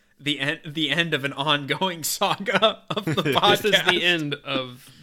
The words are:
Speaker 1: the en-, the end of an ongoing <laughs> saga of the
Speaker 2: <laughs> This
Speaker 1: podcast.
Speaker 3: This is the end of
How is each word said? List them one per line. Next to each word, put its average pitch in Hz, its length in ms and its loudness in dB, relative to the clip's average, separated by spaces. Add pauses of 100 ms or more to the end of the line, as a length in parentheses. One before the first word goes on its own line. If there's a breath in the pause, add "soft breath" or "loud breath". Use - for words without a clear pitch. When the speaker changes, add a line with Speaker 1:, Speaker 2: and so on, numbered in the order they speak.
(180 soft breath)
Speaker 1:
the 143 220 -4
en-, 147 260 -4
the 156 260 -2
end 170 220 0
of 135 120 0
an 139 80 -4
ongoing 147 720 -2
<laughs> - 0 -
saga 196 840 0
of 202 140 -4
the 160 100 -2
Speaker 2:
<laughs> 175 80 0
This 147 140 0
Speaker 1:
podcast. 202 280 4
Speaker 3:
This 196 180 4
is - 40 -4
the 175 180 4
end 165 300 0 (120)
of 131 440 -6 (120)